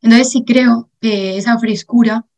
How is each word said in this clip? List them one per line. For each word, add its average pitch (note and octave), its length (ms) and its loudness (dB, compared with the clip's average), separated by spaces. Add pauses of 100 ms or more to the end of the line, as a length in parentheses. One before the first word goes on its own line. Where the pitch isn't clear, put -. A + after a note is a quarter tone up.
Entonces A#3+ 280 4
sí B3+ 160 -2
creo A#3+ 440 0 (120)
que G3 360 -4
esa A#3 220 -2
frescura A3+ 640 -2 (120)